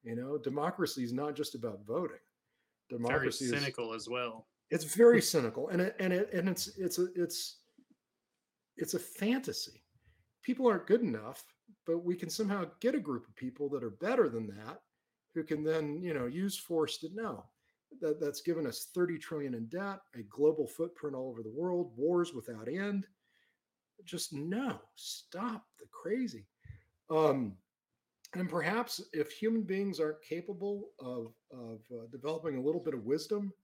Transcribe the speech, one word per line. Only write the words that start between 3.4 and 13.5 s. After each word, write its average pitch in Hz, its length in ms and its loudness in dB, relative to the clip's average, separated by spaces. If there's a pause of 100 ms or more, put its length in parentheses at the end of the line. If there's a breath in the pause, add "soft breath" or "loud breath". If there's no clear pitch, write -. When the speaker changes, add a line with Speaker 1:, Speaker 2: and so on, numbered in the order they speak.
Speaker 1:
is 123 60 0
Speaker 2:
cynical 127 420 -2
as 107 160 -8
well. 117 380 -4 (220)
Speaker 1:
It's 160 140 0
very 226 380 10
cynical, 127 480 0
and 180 120 2
it, 190 180 0
and 185 140 2
it, 190 200 2
and 185 160 2
it's, - 180 -2 (100)
it's 180 220 -2
a, 180 160 4
it's, - 420 -2 (1200)
it's - 160 -4
a 175 60 0
fantasy. - 840 -2 (580)
People 254 260 2
aren't 196 200 4
good 233 140 8
enough, 120 420 -2 (420)
but 170 180 0
we 175 120 0
can 175 140 -6
somehow 202 360 0 (160)
get 269 140 4
a 285 40 2
group 143 280 -4
of - 80 -20
people 131 340 -4